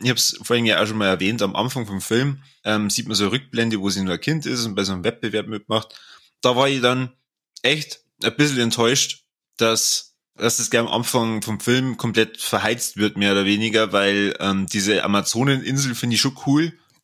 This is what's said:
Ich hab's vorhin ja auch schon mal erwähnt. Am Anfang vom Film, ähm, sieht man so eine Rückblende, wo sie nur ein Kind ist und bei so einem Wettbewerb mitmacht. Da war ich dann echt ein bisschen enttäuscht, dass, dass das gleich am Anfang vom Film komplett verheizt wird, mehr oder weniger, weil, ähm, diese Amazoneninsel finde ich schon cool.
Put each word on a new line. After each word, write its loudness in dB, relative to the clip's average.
Ich 2
hab's 0
vorhin 0
ja 4
auch 2
schon -4
mal 2
erwähnt. 0
Am -2
Anfang -2
vom -8
Film, -2
ähm, 0
sieht -4
man -2
so 2
eine 0
Rückblende, -2
wo -2
sie -2
nur -2
ein -4
Kind -2
ist -2
und -6
bei 0
so -2
einem -6
Wettbewerb -4
mitmacht. -4
Da 4
war 4
ich 0
dann 2
echt 0
ein -2
bisschen 2
enttäuscht, 2
dass, 0
dass 0
das -4
gleich 4
am -4
Anfang 0
vom -6
Film 0
komplett 0
verheizt -2
wird, 0
mehr 2
oder 2
weniger, 2
weil, 2
ähm, 0
diese 0
Amazoneninsel 0
finde -2
ich 2
schon -2
cool. 2